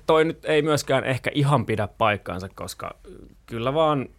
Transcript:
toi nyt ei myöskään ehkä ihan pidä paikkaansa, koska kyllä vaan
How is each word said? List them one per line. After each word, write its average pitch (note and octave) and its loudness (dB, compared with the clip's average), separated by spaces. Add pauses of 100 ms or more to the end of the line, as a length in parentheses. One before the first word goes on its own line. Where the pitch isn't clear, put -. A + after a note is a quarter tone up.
toi D#3+ 4
nyt E3 -6
ei D#3 2
myöskään C#3 0
ehkä B2+ -4
ihan C#3 2
pidä G#2 -2 (100)
paikkaansa, G2 -2
koska - -12 (500)
kyllä A#2 -4
vaan D3+ 2 (140)